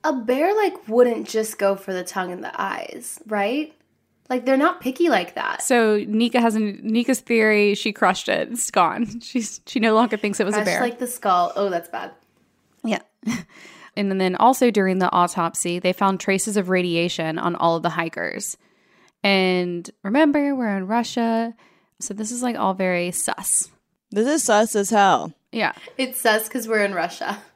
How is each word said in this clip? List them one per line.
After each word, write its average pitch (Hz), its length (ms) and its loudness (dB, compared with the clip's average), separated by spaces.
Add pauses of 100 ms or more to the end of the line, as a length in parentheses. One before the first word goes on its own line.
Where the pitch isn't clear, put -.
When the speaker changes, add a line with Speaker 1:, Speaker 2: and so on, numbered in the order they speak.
Speaker 1:
A 302 100 0
bear, 262 420 0
like, 403 320 -2
wouldn't 226 400 4
just 220 300 -4
go 196 180 2
for 196 180 -12
the 180 100 -6
tongue 185 280 -6
and 180 120 -10
the - 180 -8
eyes, - 640 -8
right? 220 460 -2 (560)
Like, 247 160 -2
they're 262 120 4
not 349 240 2
picky 320 280 0
like 190 260 2
that. - 280 -4
Speaker 2:
So 220 440 4
Nika 226 340 2
has 226 140 2
a, 220 40 0
Nika's 220 640 0
theory, 214 540 2
she 214 180 -4
crushed - 360 0
it. - 220 0
It's - 180 -6
gone. 202 500 0
<laughs> - 20 -14
She's, - 440 -6
she - 140 -6
no 220 160 4
longer 220 220 4
thinks 208 220 -4
it 196 60 2
was 208 100 0
a - 20 2
Speaker 1:
Crushed 208 80 0
Speaker 2:
bear. 175 160 0
Speaker 1:
like 240 180 -4
the 247 80 -6
skull. 180 480 0
Oh, 202 140 0
that's 170 200 -6
bad. - 220 -10 (720)
Speaker 2:
Yeah. 220 180 -2 (240)
<laughs> 226 80 -2 (640)
And 196 240 0
then 185 160 0
also 247 340 4
during 190 280 2
the 180 120 2
autopsy, 175 680 0
they 180 120 2
found 196 300 0
traces 196 340 -2
of 185 140 0
radiation 170 680 0
on 175 200 -4
all 165 180 2
of 160 80 -4
the 170 60 0
hikers. 160 680 -6 (720)
And 180 640 2 (140)
remember, 285 520 2
we're 214 220 -2
in 185 100 -4
Russia. 226 680 0 (460)
So - 140 -10
this 214 180 -8
is, 247 100 -6
like, 247 140 -2
all 190 180 0
very 180 380 -2
sus. - 580 -4 (420)
Speaker 3:
This 214 140 2
is 294 180 2
sus 220 340 4
as 196 120 0
hell. 185 440 4 (180)
Speaker 2:
Yeah. 214 220 -2 (240)
Speaker 1:
It's 262 240 -4
sus 220 260 2
'cause 226 180 -6
we're 214 200 0
in 196 80 -4
Russia. 175 460 -4 (160)